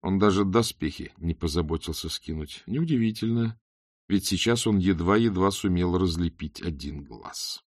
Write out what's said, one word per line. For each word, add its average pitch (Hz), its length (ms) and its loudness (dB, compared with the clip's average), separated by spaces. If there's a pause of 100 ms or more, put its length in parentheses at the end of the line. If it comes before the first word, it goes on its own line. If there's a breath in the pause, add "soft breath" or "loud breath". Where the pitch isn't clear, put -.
Он 95 160 0
даже 101 260 4
доспехи 95 720 0
не 82 180 -2
позаботился 80 760 -4
скинуть. - 560 -10
Неудивительно, 113 960 0 (480)
ведь 98 180 0
сейчас 117 400 0
он 107 140 4
едва-едва 95 720 4
сумел 90 480 0
разлепить 82 640 -2
один 71 400 -8
глаз. - 600 -12 (120)